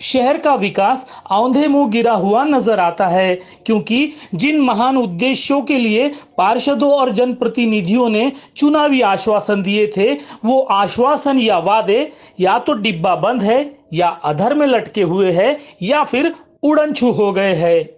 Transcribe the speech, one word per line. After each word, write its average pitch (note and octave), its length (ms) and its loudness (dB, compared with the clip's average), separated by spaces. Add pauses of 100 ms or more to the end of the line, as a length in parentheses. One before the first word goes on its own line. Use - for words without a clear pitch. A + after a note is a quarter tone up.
शहर C4 380 0
का D4 180 2
विकास G3+ 500 -2 (240)
औंधे B3+ 380 2
मुंह C#4+ 220 2
गिरा A#3 240 2
हुआ G3+ 300 2
नजर A3+ 360 0
आता F3 260 0
है, F#3 280 2 (320)
क्योंकि A#3 460 0 (220)
जिन D4 260 0
महान B3 360 2
उद्देश्यों B3 680 -2
के C#4+ 160 -2
लिए A#3+ 340 0 (260)
पार्षदों B3+ 540 0
और C4 200 0
जनप्रतिनिधियों A#3 960 0
ने A3 220 0 (260)
चुनावी D4 460 2
आश्वासन G3+ 600 0
दिए G#3 260 0
थे, G#3 240 0 (320)
वो C4 180 2
आश्वासन C4 760 0
या G#3+ 220 2
वादे G#3+ 500 0 (300)
या F#3+ 180 2
तो D4+ 160 -2
डिब्बा F#3+ 420 -2
बंद G#3 260 -2
है A#3 180 2 (320)
या E3+ 160 0
अधर E3 460 -2
में D4 120 2
लटके A3+ 380 -2
हुए F#3 280 0
हैं A3+ 240 2 (260)
या C#4 220 0
फिर D4+ 300 -2 (280)
उड़नछू D4+ 500 2
हो G3+ 200 0
गए F#3+ 240 0
हैं। E3 420 2